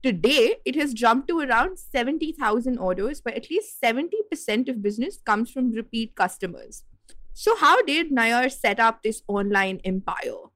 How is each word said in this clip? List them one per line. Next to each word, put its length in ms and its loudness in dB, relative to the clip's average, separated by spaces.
Today, 640 4
it 120 -2
has 160 0
jumped 360 2
to 120 0
around 380 0
seventy 540 -2
thousand 440 0
orders, 460 -2
where 120 -6
at 160 -10
least 300 -4
seventy 380 0
percent 380 -2
of 140 -4
business 420 -2
comes 260 0
from 220 -2
repeat 420 -6
customers. 720 -4
So 240 2
how 260 6
did 300 0
Nayar 400 2
set 260 0
up 240 4
this 240 -2
online 560 0
empire? 600 -4